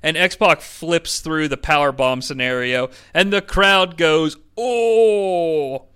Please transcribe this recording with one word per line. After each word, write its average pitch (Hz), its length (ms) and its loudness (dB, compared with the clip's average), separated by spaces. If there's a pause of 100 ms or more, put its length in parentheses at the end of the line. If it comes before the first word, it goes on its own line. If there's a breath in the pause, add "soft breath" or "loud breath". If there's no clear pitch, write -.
and 160 120 -2
X-Pac 180 460 2
flips - 600 -4
through 156 260 -2
the 135 100 -4
powerbomb 131 640 0
scenario, 127 680 -4 (240 loud breath)
and 196 180 0
the 196 80 0
crowd 190 560 2
goes, 160 400 2 (180)
"Oh!" 202 1300 0 (100)